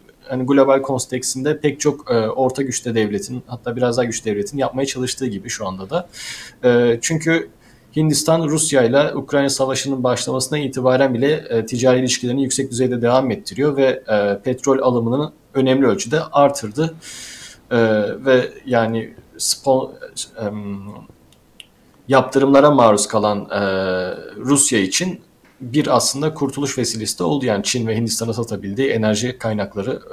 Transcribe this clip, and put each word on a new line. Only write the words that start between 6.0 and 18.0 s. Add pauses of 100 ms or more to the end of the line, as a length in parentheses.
E,
çünkü (480)
Hindistan
Rusya
ile
Ukrayna
Savaşı'nın
başlamasından
itibaren
bile,
e,
ticari
ilişkilerini
yüksek
düzeyde
devam
ettiriyor
ve, (100)
e,
petrol
alımını (220)
önemli
ölçüde (120)
artırdı. (760)
E, (480)